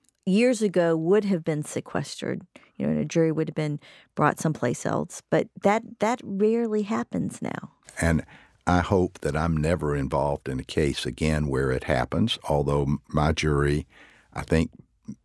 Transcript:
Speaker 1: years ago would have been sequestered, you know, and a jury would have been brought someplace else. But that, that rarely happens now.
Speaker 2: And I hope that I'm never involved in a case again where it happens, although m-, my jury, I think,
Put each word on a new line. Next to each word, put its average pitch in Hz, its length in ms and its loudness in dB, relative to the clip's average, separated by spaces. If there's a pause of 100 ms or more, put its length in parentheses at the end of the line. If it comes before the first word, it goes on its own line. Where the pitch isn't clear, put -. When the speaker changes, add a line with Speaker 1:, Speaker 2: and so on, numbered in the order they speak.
(260)
Speaker 1:
years 220 340 4
ago 170 360 2
would 185 280 4
have 190 200 0
been 151 180 -2
sequestered, - 800 -6 (340)
you 135 80 -4
know, 151 80 0
and 151 80 0
a 147 60 -2
jury 160 260 2
would 156 160 -2
have 156 60 -8
been 151 260 -4 (340)
brought 151 240 2
someplace 127 460 -2
else. - 460 -4
But - 180 2 (140)
that, 214 200 2 (180)
that 226 220 -2
rarely 214 600 0
happens 220 580 -4
now. - 320 -8 (280)
Speaker 2:
And 82 260 2 (400)
I 90 140 4
hope 90 400 2
that 73 160 -2
I'm 80 200 0
never 76 400 0
involved 69 520 -2
in 65 120 -4
a - 40 -8
case - 420 0
again 76 400 0
where 65 240 0
it 64 140 -2
happens, 76 540 0 (100)
although 71 340 2
m-, 69 260 0
my 76 240 2
jury, 73 540 0 (480)
I 69 80 -8
think, 120 280 2 (540)